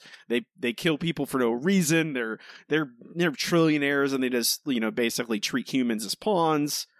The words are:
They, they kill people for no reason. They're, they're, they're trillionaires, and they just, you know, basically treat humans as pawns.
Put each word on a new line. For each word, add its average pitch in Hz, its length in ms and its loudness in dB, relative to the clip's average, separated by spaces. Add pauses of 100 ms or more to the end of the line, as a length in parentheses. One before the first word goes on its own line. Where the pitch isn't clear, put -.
(300)
They, 120 160 0 (120)
they - 140 -2
kill 165 260 0
people 156 280 -4
for 131 140 -2
no 120 120 2
reason. 160 600 2
They're, 113 260 -6 (300)
they're, 147 200 0 (260)
they're 170 160 2
trillionaires, 143 840 2
and 131 100 0
they 127 60 0
just, 120 360 0
you 131 140 0
know, 110 120 0
basically 117 500 -2
treat - 320 -4
humans 120 320 0
as 98 100 -6
pawns. 156 720 0 (120)